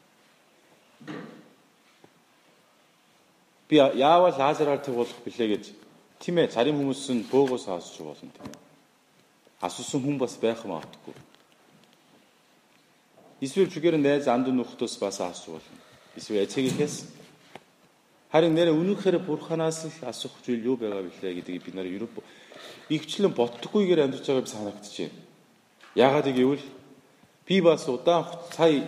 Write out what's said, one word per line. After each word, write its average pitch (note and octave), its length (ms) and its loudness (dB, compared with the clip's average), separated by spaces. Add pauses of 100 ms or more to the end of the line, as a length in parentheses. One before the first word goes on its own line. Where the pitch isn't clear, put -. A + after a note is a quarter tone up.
(3750)
"Би D3+ 80 4
я-, C#3 160 6
яавал E3 400 6
аз C#3 260 0
жаргалтай C#3 360 0
болох A#2+ 300 -4
билээ" A2+ 320 -2
гэж, - 80 -10 (540)
тийм F3 200 -2
ээ, C#3+ 120 2
зарим C#3+ 300 0
хүмүүс C3+ 320 -4
нь A2 160 -2
бөөгөөс B2+ 400 2
асууж F2 320 -8
болно, D2 320 -16
тийм - 160 -18
ээ. - 120 -18 (1000)
Асуусан B2+ 420 -6
хүн C#3+ 160 -2
бас B2 180 -4
байх A2+ 280 -2
магадгүй. - 500 -12 (2250)
Эсвэл E3 300 0
зүгээр D#3+ 300 2
найз C#3+ 260 2
анд B2+ 220 2
нөхдөөс B2 500 -2
бас G2 220 -4
асууж E2 400 -8
болно. - 180 -20 (380)
Эсвэл G#2 260 -2
эцэгийнхээс. C3+ 540 -2 (1400)
Харин D#3+ 220 6
нэрээ E3 200 4
үнэхээр F3+ 480 2
Бурханаас D#3+ 640 -4
л - 180 -12
асуух - 400 -10
зүйл A#2+ 300 0
юу - 20 -2
байгаа G2+ 300 -4
билээ F2+ 340 -8
гэдгийг F2+ 240 -10
бид F2 100 -14
нар F#2 120 -6
ерөө G2+ 260 -8
бо-, - 140 -16 (640)
ихэвчлэн E3+ 400 0
боддоггүйгээр D#3+ 720 2
амьдарч B2+ 220 -4
байгаа C3 180 2
би - 80 -10
санагдаж G#2 460 -10
байна. D#2+ 180 -8 (800)
Яагаад C3+ 320 4
гэвэл C3 360 2 (840)
би F3+ 180 2
бас D#3 240 4
удаан E3 400 0
хугацаа, - 400 0
сая C#3+ 200 4